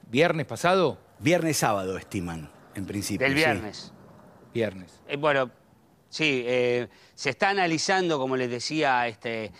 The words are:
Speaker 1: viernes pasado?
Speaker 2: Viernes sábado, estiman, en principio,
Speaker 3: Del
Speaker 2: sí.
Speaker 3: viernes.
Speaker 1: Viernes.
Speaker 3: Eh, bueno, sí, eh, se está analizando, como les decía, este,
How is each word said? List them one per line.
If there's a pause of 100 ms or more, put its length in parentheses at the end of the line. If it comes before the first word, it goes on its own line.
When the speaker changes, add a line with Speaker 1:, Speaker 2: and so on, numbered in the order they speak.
(100)
Speaker 1:
viernes
pasado? (220)
Speaker 2:
Viernes
sábado,
estiman, (240)
en
principio,
Speaker 3:
Del
Speaker 2:
sí.
Speaker 3:
viernes. (600)
Speaker 1:
Viernes.
Speaker 3:
Eh,
bueno, (600)
sí,
eh, (260)
se
está
analizando,
como
les
decía,
este,